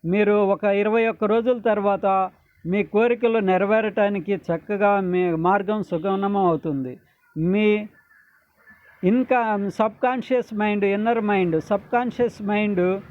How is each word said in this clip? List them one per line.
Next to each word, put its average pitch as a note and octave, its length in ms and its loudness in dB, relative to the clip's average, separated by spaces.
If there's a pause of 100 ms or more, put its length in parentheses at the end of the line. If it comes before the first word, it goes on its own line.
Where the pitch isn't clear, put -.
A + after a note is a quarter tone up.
మీరు G#3 280 2
ఒక G3+ 300 2
ఇరవై G#3 420 2
ఒక్క A3 180 -2
రోజుల A3+ 360 0
తర్వాత G3 680 0 (360)
మీ G3 180 -2
కోరికలు A#3 560 0
నెరవేరటానికి G3+ 960 0
చక్కగా G3 640 0
మీ F3+ 320 0
మార్గం F#3+ 520 0
సుగమనం G3 540 -2
అవుతుంది. D#3 600 -2 (380)
మీ G#3 500 0 (1160)
ఇంకా A3 680 0
సబ్‌కాన్షియస్ A#3+ 840 -2
మైండ్, G#3 320 0
ఇన్నర్ A3 360 0
మైండ్, F#3 400 2
సబ్‌కాన్షియస్ A#3 800 -2
మైండ్ G3+ 680 0